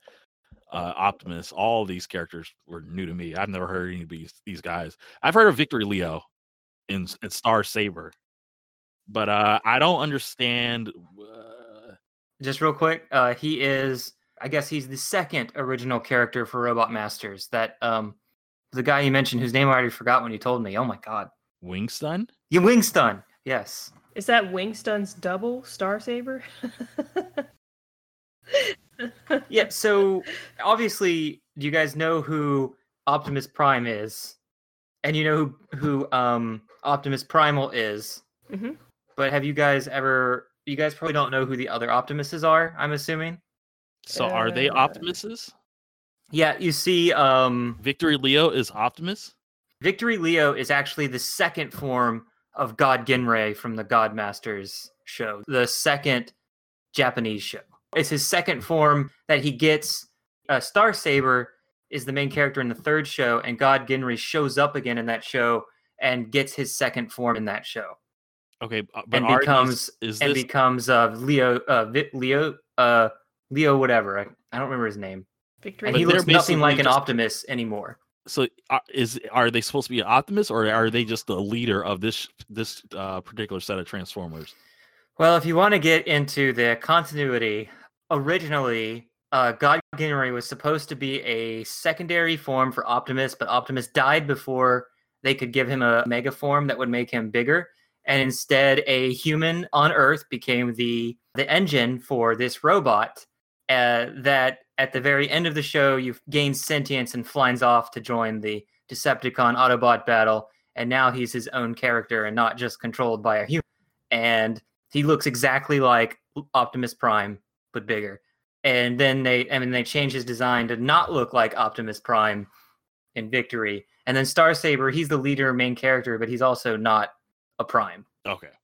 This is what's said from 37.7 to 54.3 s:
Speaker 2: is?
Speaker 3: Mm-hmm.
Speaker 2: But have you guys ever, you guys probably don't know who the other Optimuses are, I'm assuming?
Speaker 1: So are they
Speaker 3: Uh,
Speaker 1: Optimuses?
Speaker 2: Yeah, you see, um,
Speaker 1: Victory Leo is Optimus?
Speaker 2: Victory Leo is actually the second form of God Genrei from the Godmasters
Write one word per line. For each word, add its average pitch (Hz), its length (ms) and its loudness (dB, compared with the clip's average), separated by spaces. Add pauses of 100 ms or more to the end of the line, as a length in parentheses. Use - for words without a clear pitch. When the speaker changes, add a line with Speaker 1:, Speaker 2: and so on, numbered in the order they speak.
Speaker 2:
is? 107 520 -6 (280)
Speaker 3:
Mm-hmm. 214 200 -8 (460)
Speaker 2:
But 135 160 -2
have 139 100 0
you 147 100 -2
guys 143 360 2
ever, 131 580 0 (180)
you 143 120 -6
guys 151 160 -2
probably 165 200 -4
don't 139 180 0
know 131 140 0
who 131 120 -4
the 127 100 -6
other 117 220 -4
Optimuses 143 560 -2
are, 165 320 2
I'm 147 160 -4
assuming? 160 480 -6 (640)
Speaker 1:
So - 240 -4
are 113 220 0
they 131 180 0
Speaker 3:
Uh, - 60 -4
Speaker 1:
Optimuses? 175 760 -2 (800)
Speaker 2:
Yeah, 151 280 2
you 175 120 0
see, 170 420 2
um, 127 680 2
Speaker 1:
Victory 143 340 0
Leo 139 360 4
is 123 200 -2
Optimus? 156 640 -6 (480)
Speaker 2:
Victory 214 360 -2
Leo 165 360 2
is 131 180 -4
actually 143 360 -2
the 127 120 -6
second 170 520 -4
form 123 540 -2 (300)
of 120 220 -6
God 131 280 2
Genrei 117 500 2
from 113 200 -10
the 110 80 -6
Godmasters 107 1080 -2 (140)